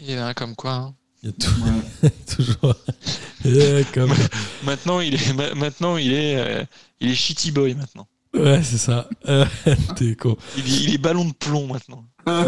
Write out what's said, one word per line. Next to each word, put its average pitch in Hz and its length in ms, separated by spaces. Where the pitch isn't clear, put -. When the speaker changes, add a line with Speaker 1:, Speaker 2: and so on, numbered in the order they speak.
Speaker 1:
Et, 135 80
hein, 120 180
comme 117 220
quoi, 131 180
hein. 131 200
Speaker 2:
Il 113 60
y - 0
a 101 40
tout. - 180
Speaker 3:
Ouais. 156 60
Speaker 2:
<laughs> - 140
Toujours. 123 400
Et, 139 60
euh, 143 220
comme 127 200
Speaker 1:
<laughs> 104 260
Maintenant, 139 360
il 156 160
est, 131 180
ma-, 143 220
maintenant, 151 420
il 131 160
est, 147 220
euh, 113 280
il 120 100
est 127 60
Shitty 156 360
Boy, 139 220
maintenant. 135 340
Speaker 2:
Ouais, 143 280
c'est 123 140
ça. 120 320
Euh, 139 180
<laughs> - 240
t'es 113 200
con. 113 220
Speaker 1:
Il 135 140
est, 139 120
il 151 100
est 147 60
ballon 170 260
de 156 80
plomb, 147 320
maintenant. 123 400
Speaker 3:
<laughs> 170 80